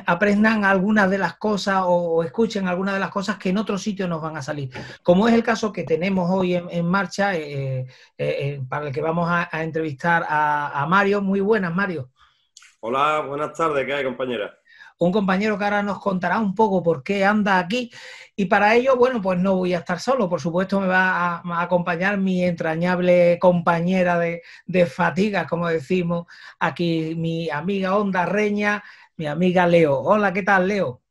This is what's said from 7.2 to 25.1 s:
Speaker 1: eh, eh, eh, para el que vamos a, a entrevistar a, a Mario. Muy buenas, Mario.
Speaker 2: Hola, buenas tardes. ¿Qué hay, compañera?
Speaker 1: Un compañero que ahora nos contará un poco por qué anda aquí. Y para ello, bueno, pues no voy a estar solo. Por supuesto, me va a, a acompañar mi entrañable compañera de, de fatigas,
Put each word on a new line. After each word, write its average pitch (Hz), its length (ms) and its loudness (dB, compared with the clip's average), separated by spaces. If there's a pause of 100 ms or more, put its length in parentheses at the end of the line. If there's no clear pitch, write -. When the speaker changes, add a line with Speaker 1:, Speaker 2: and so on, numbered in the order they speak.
Speaker 1:
eh, 139 460 -4
eh, 131 60 -8 (300)
eh, 143 520 -4
para 147 180 -6
el 135 80 -8
que 151 60 -4
vamos 165 280 -2
a, 175 220 0
a 160 140 -4
entrevistar 160 640 0
a, 151 520 0
a 143 60 0
Mario. 196 360 2
Muy 196 180 0
buenas, 190 340 0
Mario. 175 380 -4 (680)
Speaker 2:
Hola, 143 460 0
buenas 143 260 -6
tardes. 147 320 0
¿Qué 135 100 -4
hay, 143 100 -4
compañera? 123 520 -6 (440)
Speaker 1:
Un 175 100 4
compañero 196 480 0
que 202 60 -4
ahora 208 180 0
nos 196 160 -4
contará 185 400 -2
un 202 160 -2
poco 190 260 2
por 160 220 0
qué 196 220 -2
anda 202 340 2
aquí. 226 320 -2 (460)
Y 202 80 0
para 208 320 4
ello, 254 200 4
bueno, 247 240 2
pues 185 200 -2
no 190 160 2
voy 180 180 0
a 170 40 -2
estar 170 200 -4
solo. 240 300 0
Por 165 120 -2
supuesto, 185 400 0
me 190 60 -2
va 185 240 2
a, 175 340 -2
a 175 180 -4
acompañar 180 540 0
mi 185 280 0
entrañable 175 960 2
compañera 175 800 2
de, 170 220 -4 (240)
de 175 200 2
fatigas, 175 640 0